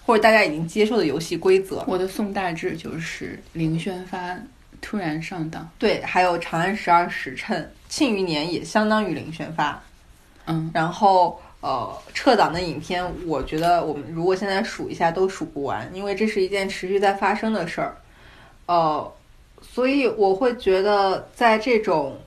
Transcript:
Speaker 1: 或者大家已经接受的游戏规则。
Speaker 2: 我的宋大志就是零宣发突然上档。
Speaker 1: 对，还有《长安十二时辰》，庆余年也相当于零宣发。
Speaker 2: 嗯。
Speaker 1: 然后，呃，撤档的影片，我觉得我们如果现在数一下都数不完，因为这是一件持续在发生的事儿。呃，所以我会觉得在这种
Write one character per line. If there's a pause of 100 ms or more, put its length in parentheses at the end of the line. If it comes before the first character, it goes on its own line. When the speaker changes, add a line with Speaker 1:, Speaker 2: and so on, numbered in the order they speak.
Speaker 1:
或
者
大
家
已
经
接
受
的
游
戏
规
则。
Speaker 2:
我
的
宋
大
志
就
是 (120)
零
宣
发 (420)
突
然
上
档。 (120)
Speaker 1:
对，
还
有
《长
安
十
二
时
辰》， (260)
庆
余
年
也
相
当
于
零
宣
发。 (640)
Speaker 2:
嗯。
Speaker 1:
然
后， (200)
呃， (220)
撤
档
的
影
片， (220)
我
觉
得
我
们
如
果
现
在
数
一
下
都
数
不
完，
因
为
这
是
一
件
持
续
在
发
生
的
事
儿。 (680)
呃， (500)
所
以
我
会
觉
得
在
这
种